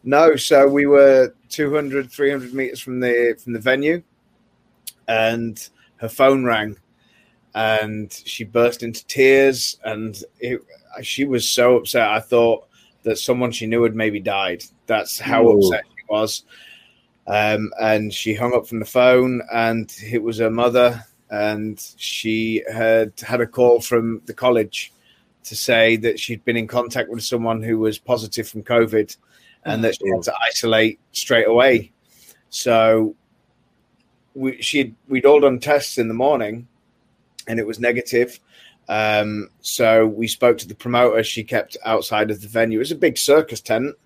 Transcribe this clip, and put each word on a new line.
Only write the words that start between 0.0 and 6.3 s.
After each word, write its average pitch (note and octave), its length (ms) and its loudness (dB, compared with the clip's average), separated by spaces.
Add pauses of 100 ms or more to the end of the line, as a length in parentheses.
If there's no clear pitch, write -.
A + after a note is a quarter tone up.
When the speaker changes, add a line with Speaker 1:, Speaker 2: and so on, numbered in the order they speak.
Speaker 1:
No, D3 320 6
so C#3 300 4
we C#3+ 200 2
were C3+ 480 6 (160)
two D3 240 -4
hundred, C#3 360 -4
three C#3 200 0
hundred B2+ 240 -8
meters C3 260 -6
from B2+ 200 -10
the, A#2+ 440 0
from A#2+ 80 -8
the A2+ 60 -6
venue, C#3 440 0 (1040)
and A2+ 600 -2 (280)
her A2+ 120 -10
phone C3+ 360 2